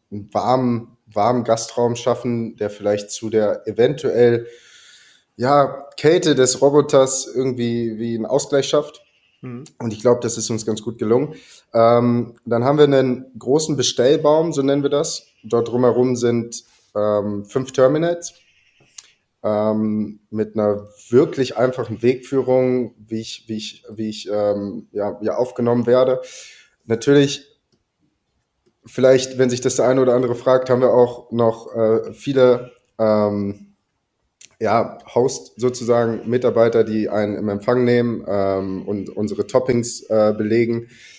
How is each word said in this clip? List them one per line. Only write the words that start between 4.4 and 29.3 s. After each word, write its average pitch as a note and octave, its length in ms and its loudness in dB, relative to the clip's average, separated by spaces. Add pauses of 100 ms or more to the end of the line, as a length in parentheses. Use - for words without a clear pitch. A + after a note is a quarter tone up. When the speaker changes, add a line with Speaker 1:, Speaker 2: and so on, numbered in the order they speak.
Speaker 1:
ja, C3+ 600 0
Kälte D#3+ 400 2
des B2+ 260 2
Roboters C#3 720 2
irgendwie A#2 640 -4
wie A#2 160 -6
einen A2 120 -6
Ausgleich C#3 420 0
schafft. D3 320 -2 (400)
Speaker 2:
Mhm. B2+ 240 -14 (140)
Speaker 1:
Und A#2 140 -6
ich G2+ 80 -12
glaub, B2 200 2
das A2+ 180 -6
ist G#2+ 120 -6
uns A2 140 -6
ganz G#2+ 180 -6
gut - 160 -10
gelungen. B2 360 -2 (380)
Ähm, A#2+ 600 2 (120)
dann A#2 180 0
haben C#3+ 140 2
wir D3 60 8
einen C3 420 2 (120)
großen D3+ 380 -2
Bestellbaum, D3+ 760 2
so C#3 100 -2
nennen C#3 200 0
wir C#3 80 -2
das. D3+ 360 -4 (160)
Dort A#2 260 -2
drumherum B2 480 2
sind, A#2 480 -2 (320)
ähm, G#2 480 -2
fünf C3 280 -6
Terminals, D#3 600 0 (1080)
ähm, G#2+ 800 -2 (100)
mit G#2+ 240 -4
einer G#2 340 0 (220)
wirklich C3 460 2
einfachen A2+ 460 -2
Wegführung, B2+ 920 0
wie A2 240 -10
ich, - 280 -14
wie A2 80 -8
ich, - 340 -14
wie A2 180 -8
ich, G#2 240 -10
ähm, G2+ 600 -2
ja, G2+ 280 -6
ja, G#2+ 160 -4
aufgenommen A#2+ 500 0
werde. B2+ 360 2 (640)
Natürlich, C#3 600 2 (1400)
vielleicht, C3 520 4